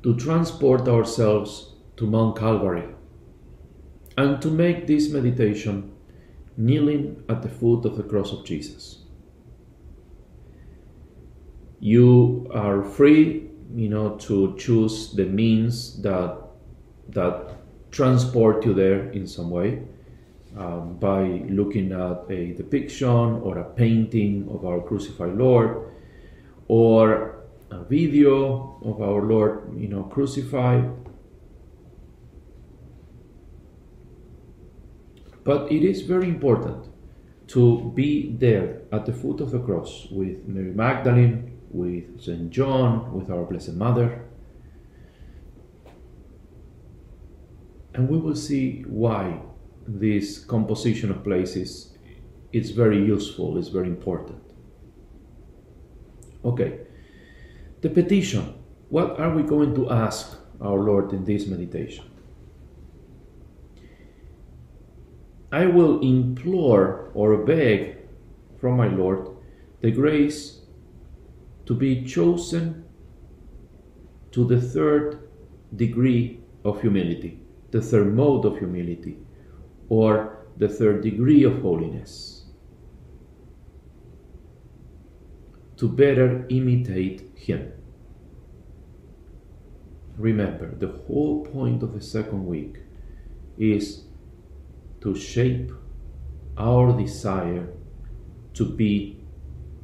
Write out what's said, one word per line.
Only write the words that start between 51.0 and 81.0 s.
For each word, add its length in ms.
of 140
places 760
is 180
very 340
useful, 520
is 100
very 220
important. 520
Okay, 340
the 100
petition. 640
What 280
are 160
we 80
going 320
to 160
ask 480
our 180
Lord 340
in 120
this 240
meditation? 560
"I 160
will 320
implore 1120
or 320
beg 540
from 180
my 100
Lord 440
the 100
grace 720
to 80
be 300
chosen 800
to 140
the 160
third 680
degree 640
of 160
humility, 600
the 80
third 340
mode 300
of 140
humility, 600
or 580
the 120
third 340